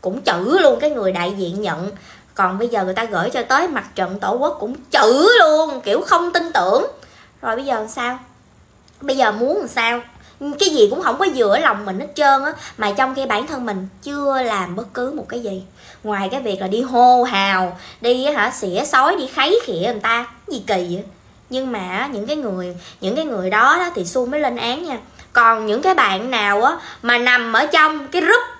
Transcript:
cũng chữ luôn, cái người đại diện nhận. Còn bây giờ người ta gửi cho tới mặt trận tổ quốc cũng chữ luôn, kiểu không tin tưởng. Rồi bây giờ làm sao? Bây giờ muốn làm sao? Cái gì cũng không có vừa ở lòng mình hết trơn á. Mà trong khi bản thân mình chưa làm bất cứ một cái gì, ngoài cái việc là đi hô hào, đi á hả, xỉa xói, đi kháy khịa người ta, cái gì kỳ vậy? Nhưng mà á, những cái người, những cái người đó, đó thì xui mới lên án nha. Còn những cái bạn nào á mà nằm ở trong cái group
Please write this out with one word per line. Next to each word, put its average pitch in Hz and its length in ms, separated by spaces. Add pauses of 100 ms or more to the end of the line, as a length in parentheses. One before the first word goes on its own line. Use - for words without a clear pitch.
cũng 208 200
chữ 226 380
luôn, 262 200
cái 302 100
người 214 220
đại 180 260
diện 185 240
nhận. 180 300 (440)
Còn 190 240
bây 233 80
giờ 220 180
người 190 80
ta 226 120
gửi 202 240
cho 247 140
tới 302 240
mặt 277 280
trận 185 240
tổ 196 140
quốc 269 260
cũng 233 160 (160)
chữ 302 480
luôn, 311 420
kiểu 226 200
không 349 320
tin 339 200
tưởng. 202 320 (560)
Rồi 226 140
bây 269 100
giờ 269 140
làm 214 80
sao? 247 320 (840)
Bây - 160
giờ 220 140
muốn 247 260
làm 277 100
sao? 240 340 (580)
Cái 392 100
gì 220 200
cũng 294 140
không 233 140
có 370 80 (100)
vừa 214 180
ở 262 60
lòng 214 260
mình 190 140
hết 294 160
trơn 277 280
á. 302 80 (260)
Mà 220 200
trong 262 180
khi 269 100
bản 220 220
thân 262 180
mình 190 220 (160)
chưa 277 400
làm 190 320
bất 233 80 (100)
cứ 247 240
một - 120
cái 240 100
gì, 190 240 (400)
ngoài 202 280
cái 277 100
việc 196 200
là 185 60
đi 214 140
hô 247 420
hào, 196 540 (240)
đi 247 240
á 294 80
hả, 240 180
xỉa 202 340
xói, 294 300
đi 277 120
kháy 302 260 (100)
khịa 220 100 (180)
người 220 120
ta, 233 220 (220)
cái - 80
gì 247 120
kỳ 214 60 (220)
vậy? 196 80 (460)
Nhưng 262 220
mà 214 80
á, 190 320
những 214 160
cái 302 80
người, 185 400 (260)
những 196 140
cái 311 100
người 190 240
đó, 240 300
đó 359 160
thì 185 100
xui 247 220
mới 294 120
lên 247 180
án 247 280
nha. 269 120 (360)
Còn 226 320
những 214 160
cái 370 120
bạn 226 380
nào 208 320
á 311 140 (240)
mà 240 160
nằm 240 360
ở 233 120
trong 311 420
cái 349 140
group 427 200 (180)